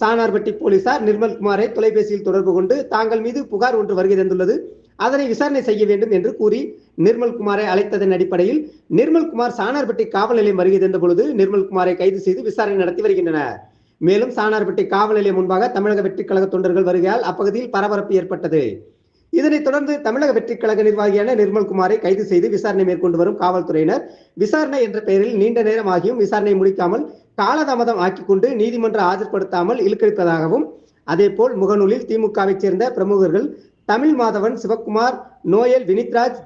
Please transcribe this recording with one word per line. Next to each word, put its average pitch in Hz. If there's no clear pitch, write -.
சாணார்பட்டி 220
போலீசார் 226
நிர்மல்குமாரை 208
தொலைபேசியில் 208
தொடர்பு 190
கொண்டு, 190
தாங்கள் 220
மீது 240
புகார் 226
ஒன்று 208
வருகை 190
தந்துள்ளது, 190
அதனை 269
விசாரணை 269
செய்ய 208
வேண்டும் 208
என்று 196
கூறி 214
நிர்மல்குமாரை 214
அழைத்ததன் 196
அடிப்படையில், 185
நிர்மல்குமார் 240
சாணார்பட்டி 220
காவல் 220
நிலையம் 208
வருகை 185
தந்த 185
பொழுது, 180
நிர்மல்குமாரை 190
கைது 190
செய்து 185
விசாரணை 208
நடத்தி 180
வருகின்றனர். 165
மேலும், 214
சாணார்பட்டி 208
காவல் 214
நிலையம் 196
முன்பாக 185
தமிழக 202
வெற்றி 190
கழக 190
தொண்டர்கள் 185
வருகையால் 185
அப்பகுதியில் 214
பரபரப்பு 202
ஏற்பட்டது. 160
இதனைத் 302
தொடர்ந்து, 285
தமிழக 269
வெற்றி 226
கழக 214
நிர்வாகியான 208
நிர்மல்குமாரை 202
கைது 190
செய்து 185
விசாரணை 196
மேற்கொண்டு 175
வரும் 175
காவல்துறையினர், 175
விசாரணை 269
என்ற 214
பெயரில் 208
நீண்ட 226
நேரம் 214
ஆகியும் 190
விசாரணை 202
முடிக்காமல், 190
காலதாமதம் 233
ஆக்கிக் 190
கொண்டு, 202
நீதிமன்றம் 220
ஆஜர்படுத்தாமல் 196
இழுக்கடிப்பதாகவும், 196
அதேபோல் 202
முகநூலில் 202
திமுகவைச் 202
சேர்ந்த 202
பிரமுகர்கள் 196
தமிழ் 269
மாதவன், 220
சிவக்குமார், 220
நோயல், 247
வினித்ராஜ், 233